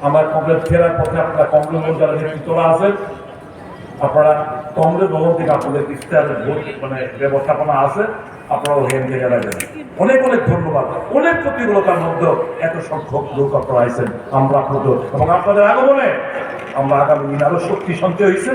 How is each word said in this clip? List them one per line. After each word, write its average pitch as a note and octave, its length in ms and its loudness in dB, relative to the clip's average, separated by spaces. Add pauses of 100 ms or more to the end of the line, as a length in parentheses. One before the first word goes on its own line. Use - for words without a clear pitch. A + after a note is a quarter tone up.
আমার D3 260 4
কমপ্লেক্স D#3+ 360 0
ফেরার E3+ 300 4
পথে E3 260 -2
আপনারা D3+ 300 2
কমপ্লেক্স D#3 460 2
যারা - 180 2
নেতৃত্বরা D#3 540 -2
আছেন, G3 220 2 (1120)
আপনারা D3+ 260 4 (460)
কংগ্রেস F3 360 2
ভবন D#3 240 2
থেকে D#3 200 -2
আপনাদের C#3 240 -2 (120)
ইফতারের A#2 500 0
ভোজ D3+ 180 -2 (200)
মানে C3+ 160 -6 (220)
ব্যবস্থাপনা C#3 540 0 (100)
আছে, G3+ 180 0 (520)
আপনারা A3 260 0
ওখান C3 280 0
থেকে C3 140 -4
যাবেন। A#2+ 200 0 (600)
অনেক C4 160 4 (100)
অনেক A#3+ 120 2 (100)
ধন্যবাদ। D#3+ 360 0 (320)
অনেক E4 160 2 (100)
প্রতিকূলতার G3+ 600 2
মধ্যেও E3 300 0 (320)
এত E3 80 -2 (160)
সংখ্যক C#3 340 -6 (120)
লোক C#3 140 0 (100)
আপনারা B2 240 0
আইছেন, A#2+ 240 -2 (300)
আমরা C#3 240 2
আপ্লুত C#3 240 -2 (280)
এবং C3+ 120 2 (120)
আপনাদের G3+ 320 4
আগমনে C4+ 380 4 (720)
আমরা C#3 220 2
আগামী C#3+ 280 2
দিন D3 180 -2
আরো F3 100 0 (100)
শক্তি G3 240 -2 (100)
সঞ্চয় F#3 280 2
হয়েছে B3 240 0